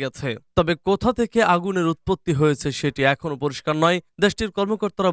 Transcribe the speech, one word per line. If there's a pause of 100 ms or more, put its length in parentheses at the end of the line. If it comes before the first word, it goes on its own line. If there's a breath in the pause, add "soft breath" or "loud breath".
গেছে। (280)
তবে (140)
কোথা (100)
থেকে (160)
আগুনের
উৎপত্তি
হয়েছে (120)
সেটি (120)
এখনো
পরিষ্কার
নয়। (260)
দেশটির
কর্মকর্তারা